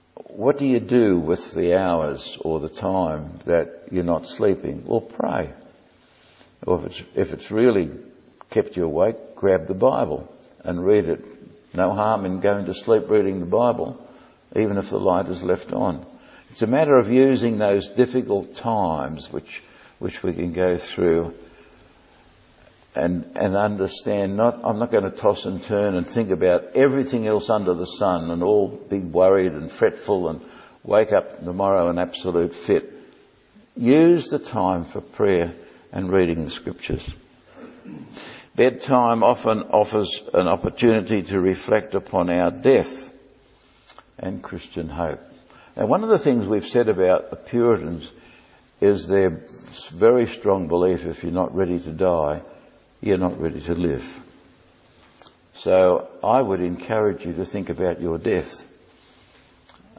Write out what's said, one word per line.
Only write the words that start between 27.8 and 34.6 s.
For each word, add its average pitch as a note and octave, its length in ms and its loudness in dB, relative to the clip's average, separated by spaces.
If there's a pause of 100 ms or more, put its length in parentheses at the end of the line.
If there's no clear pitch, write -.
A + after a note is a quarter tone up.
sun F2 440 -2
and E2+ 100 -4
all G2 280 2
be - 300 -6
worried F#2 520 4
and D2+ 180 -10
fretful G#2 600 0
and D#2 100 -8 (420)
wake G#2+ 300 2
up - 320 -2
tomorrow F2+ 460 0
an F2 100 -2
absolute F2 540 -2
fit. - 400 -2 (800)
Use D#3 540 4
the - 100 -4
time F#2 460 -2